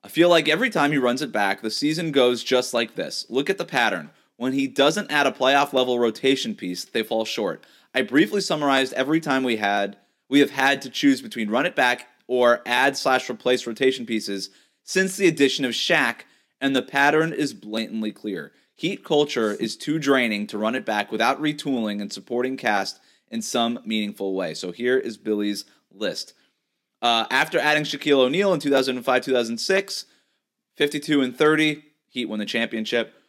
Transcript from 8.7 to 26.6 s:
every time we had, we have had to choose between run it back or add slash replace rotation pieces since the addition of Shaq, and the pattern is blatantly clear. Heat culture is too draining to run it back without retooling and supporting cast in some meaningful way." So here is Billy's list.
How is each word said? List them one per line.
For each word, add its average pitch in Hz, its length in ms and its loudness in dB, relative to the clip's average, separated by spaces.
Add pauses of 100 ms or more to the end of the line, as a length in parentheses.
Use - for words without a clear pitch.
every 147 260 0
time 135 240 0
we 120 140 0
had, 101 400 0 (320)
we 139 100 6
have 139 120 6
had 135 320 2
to 127 60 -12
choose 135 320 2
between 113 280 -6
run 131 160 0
it 180 100 -4
back 123 320 0 (180)
or 120 400 4
add 131 300 2
slash 131 340 0
replace 123 380 -2
rotation 131 380 -2
pieces 104 440 -6 (340)
since 190 340 -2
the 196 100 2
addition 139 380 2
of 120 80 -2
Shaq, 135 480 0 (400)
and 135 140 0
the 127 60 2
pattern 151 520 2
is 143 200 -4
blatantly 107 580 -6
clear. 90 420 -10 (220)
Heat 160 280 -6
culture 143 480 2
is 110 240 -4
too 156 240 -4
draining 120 480 0
to 110 100 -10
run 110 160 -2
it 123 120 -6
back 104 260 -2
without 117 300 0
retooling 131 600 -4
and 101 120 -10
supporting 123 420 -4
cast 104 440 -2 (300)
in 113 120 -8
some 117 440 -2
meaningful 104 480 -4
way." 87 200 -4
So 90 180 -8
here 123 260 0
is 110 200 -4
Billy's 104 480 -2 (260)
list. 95 420 -8 (680)